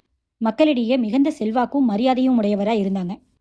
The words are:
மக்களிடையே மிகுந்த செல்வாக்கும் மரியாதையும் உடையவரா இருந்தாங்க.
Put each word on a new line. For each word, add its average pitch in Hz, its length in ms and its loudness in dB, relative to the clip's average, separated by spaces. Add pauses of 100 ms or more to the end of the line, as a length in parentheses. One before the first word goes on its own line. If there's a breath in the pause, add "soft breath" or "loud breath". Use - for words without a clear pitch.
(360 soft breath)
மக்களிடையே 240 600 0
மிகுந்த 254 340 0
செல்வாக்கும் 240 540 -2
மரியாதையும் 247 580 2
உடையவரா 202 320 0
இருந்தாங்க. 190 520 -4 (140)